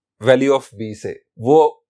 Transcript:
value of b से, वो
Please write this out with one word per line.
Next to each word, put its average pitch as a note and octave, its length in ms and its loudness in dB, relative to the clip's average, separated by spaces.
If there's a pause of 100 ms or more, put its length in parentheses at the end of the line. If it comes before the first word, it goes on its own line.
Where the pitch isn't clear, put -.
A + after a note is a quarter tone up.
(220)
value C3 300 2
of C3+ 220 -2
b G#2+ 220 -12
से, G2 160 -14 (280)
वो D3+ 500 0